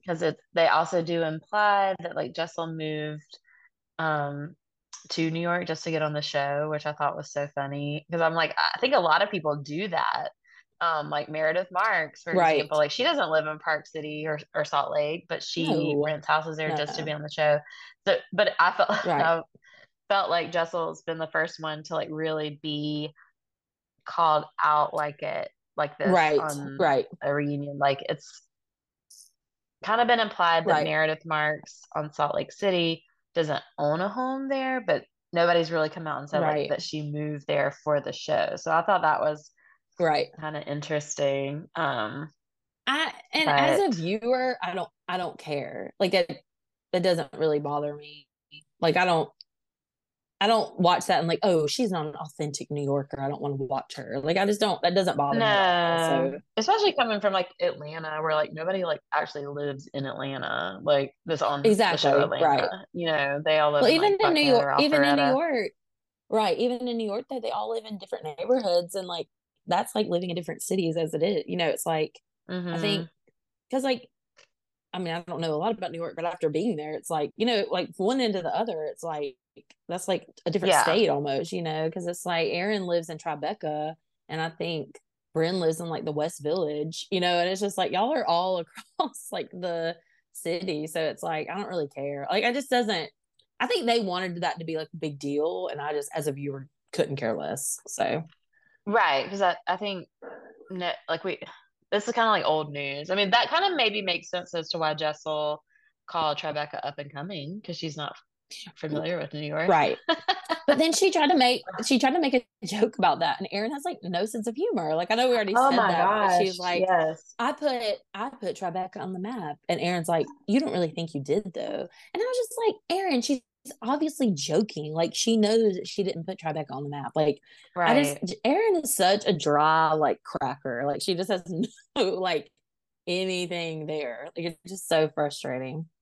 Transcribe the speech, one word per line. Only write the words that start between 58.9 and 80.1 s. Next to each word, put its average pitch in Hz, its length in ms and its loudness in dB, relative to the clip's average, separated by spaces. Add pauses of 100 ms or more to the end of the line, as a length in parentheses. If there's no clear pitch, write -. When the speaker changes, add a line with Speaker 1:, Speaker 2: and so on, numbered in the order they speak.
Speaker 1:
actually 151 340 -2
lives 143 460 -6
in 139 120 -4
Atlanta, 131 760 -6
like, 139 320 2 (120)
that's 160 180 -2
on 143 220 0
Speaker 2:
Exactly, 208 240 6
Speaker 1:
the 165 80 0
show - 260 6
Atlanta. 151 360 4
Speaker 2:
right. - 120 0 (220)
Speaker 1:
You 175 140 -4
know, 143 360 0
they 156 160 4
all 151 120 6
live 147 160 6
Speaker 2:
Well, - 20 8
Speaker 1:
in, 320 80 6
like, 403 180 4
Speaker 2:
even 381 60 -6
in 381 120 6
New 302 80 4
Speaker 1:
Buckhead 277 140 6
Speaker 2:
York, 175 120 4
Speaker 1:
or - 0 - (100)
Speaker 2:
even 294 280 4
in 285 100 6
New 285 80 4
Speaker 1:
Alpharetta. 269 140 4
Speaker 2:
York, 277 340 0 (580)
right, 208 280 2
even 247 300 0
in 233 100 -2
New 226 100 -2
York, 208 220 -4
though, 262 120 -6
they 220 100 -6
all 214 200 -4
live 226 140 -6
in 214 140 -10
different - 260 -10
neighborhoods, 175 680 0
and, 185 120 -6
like, 175 220 -8 (380)
that's 180 280 0
like 214 120 0
living 175 240 -2
in 170 60 -4
different 165 260 -8
cities 170 340 0
as 160 160 -2
it 156 100 0
is. 156 240 0
You 175 100 -4
know, 170 120 2
it's - 160 -4
like, 160 340 -2 (520)
I 165 60 -4
Speaker 1:
Mm-hmm. - 20 -4
Speaker 2:
think, 196 300 -2 (640)
'cause, 262 120 -2
like, 262 260 -2 (840)
I 180 60 -8
mean, 170 160 -4
I 175 80 -4
don't 165 180 -6
know 160 140 -2
a - 20 -2
lot 208 200 0
about 180 140 -6
New 165 80 -10
York, 165 180 -8
but 165 80 -6
after 165 240 -2
being 170 280 0
there, 151 160 -8
it's - 180 -10
like, 156 260 -2
you 220 100 0
know, 214 240 2
like, 180 260 -2
one 240 240 2
end 220 140 2
to 180 80 -2
the 120 120 -2
other, 175 300 -2
it's - 180 -10
like, 151 340 -6 (520)
that's, 180 200 -6
like, 175 180 0 (180)